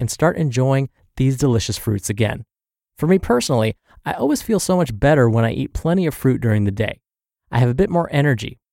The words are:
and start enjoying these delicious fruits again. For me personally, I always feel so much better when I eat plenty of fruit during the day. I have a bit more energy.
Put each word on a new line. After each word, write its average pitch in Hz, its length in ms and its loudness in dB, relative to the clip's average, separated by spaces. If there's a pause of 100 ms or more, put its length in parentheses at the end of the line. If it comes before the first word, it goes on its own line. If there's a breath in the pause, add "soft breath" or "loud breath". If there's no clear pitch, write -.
and 120 100 -2
start - 280 0
enjoying 135 500 0 (280)
these 131 200 2
delicious 120 400 0
fruits - 320 -4
again. 104 380 -4 (500)
For 151 100 -2
me 190 120 4
personally, 135 580 0 (300 soft breath)
I - 60 -4
always 269 300 -2
feel 208 180 -2
so 185 160 0
much 123 220 -2
better 139 320 4
when 113 140 2
I 113 80 -2
eat - 200 -6
plenty 175 340 0
of 147 80 -2
fruit 131 260 0
during 107 240 2
the 101 60 0
day. 101 300 -4 (500)
I 117 80 0
have 123 120 4
a 120 40 -2
bit 190 140 2
more 170 240 0
energy. 139 460 0 (140)